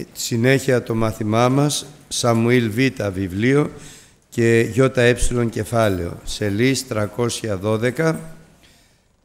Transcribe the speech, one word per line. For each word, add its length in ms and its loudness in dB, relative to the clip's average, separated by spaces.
συνέχεια 720 0
το 120 -4
μάθημά 540 0
μας, 360 0
Σαμουήλ 640 2
Β 60 -6
βιβλίο 580 0
και 420 2
Γιώτα 300 2
Ε 140 6
κεφάλαιο. 760 -2
Σελής 640 -2
τριακόσια 720 -4
δώδεκα, 760 -2